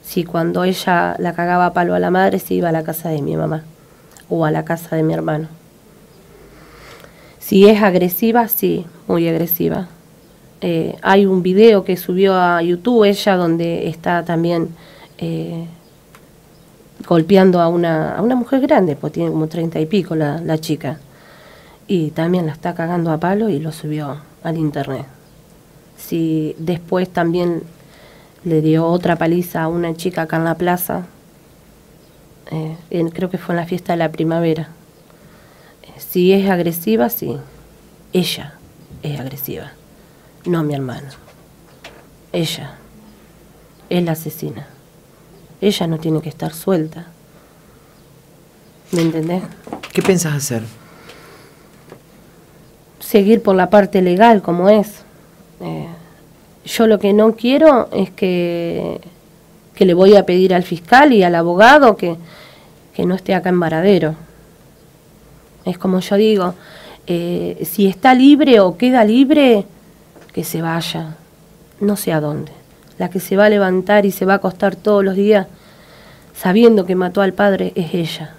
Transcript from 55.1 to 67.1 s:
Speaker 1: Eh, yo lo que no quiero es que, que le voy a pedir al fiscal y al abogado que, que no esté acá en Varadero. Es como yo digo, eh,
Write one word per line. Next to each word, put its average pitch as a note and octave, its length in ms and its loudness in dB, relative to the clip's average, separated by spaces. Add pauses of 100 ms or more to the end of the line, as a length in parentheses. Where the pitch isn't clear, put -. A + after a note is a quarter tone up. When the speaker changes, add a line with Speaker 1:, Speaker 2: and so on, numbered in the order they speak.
Speaker 1:
Eh, E3 260 -12 (800)
yo - 220 0
lo G#3 120 4
que G3+ 140 2
no A3 220 4
quiero C4+ 560 4
es F#3 200 -4
que, E3+ 880 -4 (760)
que G3+ 100 4
le F3 80 4
voy F#3+ 220 8
a G3 100 6
pedir F#3 280 2
al F3+ 100 2
fiscal B3 500 4
y G3 100 6
al F3 120 2
abogado G#3 640 6
que, E3+ 180 -4 (800)
que F3+ 100 -4
no F3+ 100 0
esté F#3+ 200 -2
acá F3+ 140 -2
en F3+ 100 2
Varadero. D#3+ 560 0 (1500)
Es F3+ 120 -6
como F#3 220 -2
yo G3+ 160 -2
digo, G3 400 2 (520)
eh, F3 640 -4